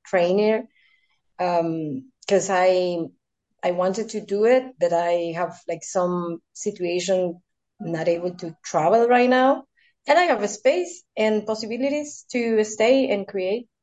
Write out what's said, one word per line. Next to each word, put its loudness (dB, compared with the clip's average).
trainer, 2
um, -2
'cause 2
I, 2
I 0
wanted -2
to -6
do 0
it, 4
but 2
I 0
have, -4
like, -8
some -4
situation -2
not -6
able -2
to -12
travel 2
right 4
now. 2
And 4
I 6
have 0
a 0
space -2
and 0
possibilities -6
to 0
stay 2
and -4
create. -4